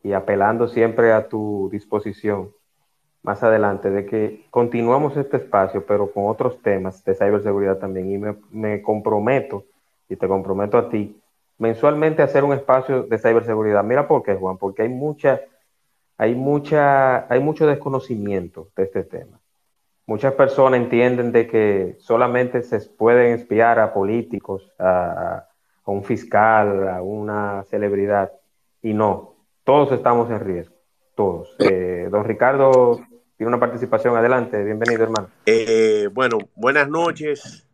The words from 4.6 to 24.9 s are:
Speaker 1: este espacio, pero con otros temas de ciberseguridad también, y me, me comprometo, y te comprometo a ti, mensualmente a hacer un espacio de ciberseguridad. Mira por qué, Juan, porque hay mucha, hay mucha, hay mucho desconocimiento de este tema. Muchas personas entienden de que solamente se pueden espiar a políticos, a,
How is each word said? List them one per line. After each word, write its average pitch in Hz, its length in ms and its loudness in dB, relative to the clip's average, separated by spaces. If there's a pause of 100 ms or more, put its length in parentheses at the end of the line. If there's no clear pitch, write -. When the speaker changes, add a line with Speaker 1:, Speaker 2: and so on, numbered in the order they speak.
Speaker 1:
este 139 220 -4
espacio, 98 460 0
pero 101 280 -2
con 101 160 -2
otros 123 340 -4
temas 95 420 -4
de 95 120 0
ciberseguridad 101 640 0
también, 95 340 -6
y 98 60 -4
me, 104 180 -8 (160)
me 104 280 -6
comprometo, 107 840 -2 (460)
y 95 60 -8
te 95 120 -4
comprometo 98 500 -2
a 117 100 0
ti, 104 320 -6 (380)
mensualmente 151 640 2
a 143 40 6
hacer 139 180 2
un 143 100 2
espacio 131 480 0
de 107 160 -2
ciberseguridad. 107 680 2
Mira 131 240 0
por 143 140 2
qué, 101 140 -2
Juan, 92 200 -6
porque 98 260 -6
hay 113 60 -2
mucha, 139 540 -2 (760)
hay 110 180 0
mucha, 139 960 2
hay 123 100 2
mucho 151 260 0
desconocimiento 104 1080 -4
de 98 100 -2
este 95 180 -4
tema. - 360 -16 (680)
Muchas 110 260 0
personas 135 480 4
entienden 120 520 2
de 117 140 4
que 101 540 0
solamente 123 640 0
se 110 180 -4
pueden 120 580 2
espiar 117 400 2
a 110 140 2
políticos, 104 840 -6
a, 90 680 -2 (400)